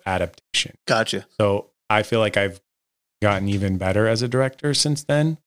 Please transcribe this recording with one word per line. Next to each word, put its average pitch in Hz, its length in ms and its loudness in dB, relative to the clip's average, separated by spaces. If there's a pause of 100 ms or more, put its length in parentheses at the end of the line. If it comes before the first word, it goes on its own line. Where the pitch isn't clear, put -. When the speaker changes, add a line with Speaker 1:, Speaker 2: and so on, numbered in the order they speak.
Speaker 1:
adaptation. - 680 -4 (120)
Speaker 2:
Gotcha. 110 380 -2 (160)
Speaker 1:
So 101 300 0 (180)
I 107 140 4
feel 113 180 0
like 107 160 0
I've 98 240 -2 (640)
gotten 101 260 2
even 98 300 0
better 95 280 2
as 113 140 0
a 123 80 -2
director 131 460 -2
since 147 300 0
then. 151 420 0